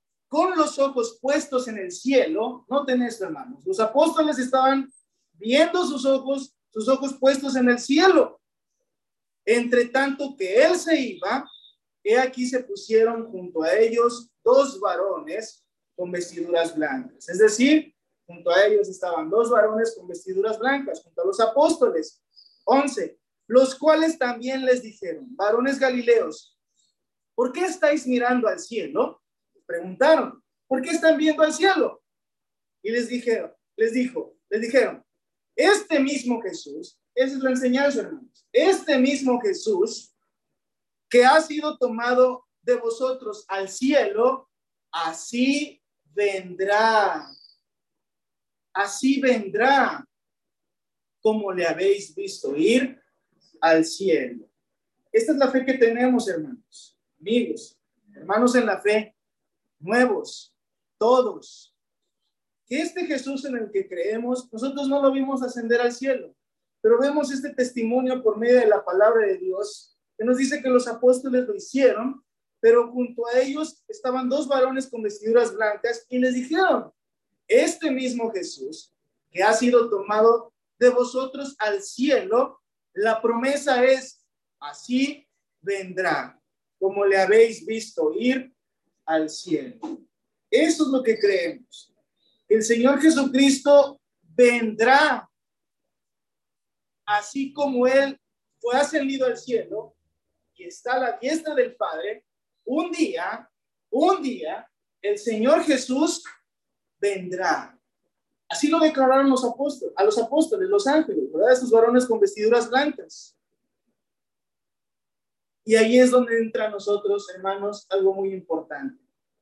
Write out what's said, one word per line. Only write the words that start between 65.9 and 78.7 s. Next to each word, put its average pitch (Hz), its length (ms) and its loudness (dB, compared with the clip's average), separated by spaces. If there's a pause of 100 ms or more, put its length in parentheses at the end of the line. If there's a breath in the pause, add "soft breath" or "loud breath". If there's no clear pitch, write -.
cielo, 262 420 -6 (460)
pero 226 180 6
vemos 277 340 0
este 269 200 -8
testimonio 254 680 -2
por 214 160 2
medio 240 220 4
de 226 60 2
la 208 180 4
palabra 208 420 4
de 190 120 -2
Dios, 185 600 -10 (180)
que 220 80 -8
nos 254 140 2
dice 277 240 -2
que 254 60 -2
los 247 180 2
apóstoles 254 600 0
lo 214 100 -6
hicieron, 254 680 0 (360)
pero 233 320 4
junto 240 340 -6
a 247 140 0
ellos 294 480 -4
estaban 254 400 -6
dos 277 180 -2
varones 262 420 -2
con 226 140 -12
vestiduras 214 500 0
blancas 214 560 -4
y 254 100 -4
les 254 160 0
dijeron, 320 580 0 (560)
este 311 420 2
mismo 240 400 -4
Jesús 156 640 -12 (360)